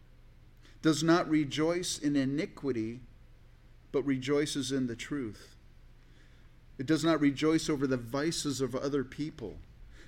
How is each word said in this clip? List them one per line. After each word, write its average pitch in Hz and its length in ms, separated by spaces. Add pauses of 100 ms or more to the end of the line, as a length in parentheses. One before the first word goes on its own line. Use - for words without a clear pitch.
(800)
"Does 151 220
not 165 260
rejoice 156 680
in 147 160
iniquity, 131 840 (920)
but 139 120
rejoices 139 680
in 127 160
the 117 80
truth. 120 600 (1200)
It 131 80
does 156 180
not 160 180
rejoice 151 480
over 139 180
the 131 100
vices 139 640
of 127 140
other 139 280
people. 127 540 (500)